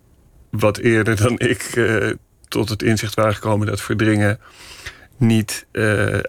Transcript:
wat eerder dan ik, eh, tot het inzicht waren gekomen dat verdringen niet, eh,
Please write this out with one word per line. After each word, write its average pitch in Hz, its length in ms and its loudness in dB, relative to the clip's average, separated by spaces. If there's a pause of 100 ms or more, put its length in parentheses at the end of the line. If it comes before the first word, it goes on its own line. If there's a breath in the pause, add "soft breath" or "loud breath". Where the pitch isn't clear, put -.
(500)
wat 104 280 0
eerder 113 380 2
dan 110 220 2
ik, 123 240 0
eh, 110 460 0 (400)
tot 113 200 -2
het 104 140 -6
inzicht 110 320 0
waren 110 200 2
gekomen 104 320 -2
dat 104 140 -4
verdringen 104 580 0 (760 loud breath)
niet, 113 560 2
eh, 104 460 0 (100)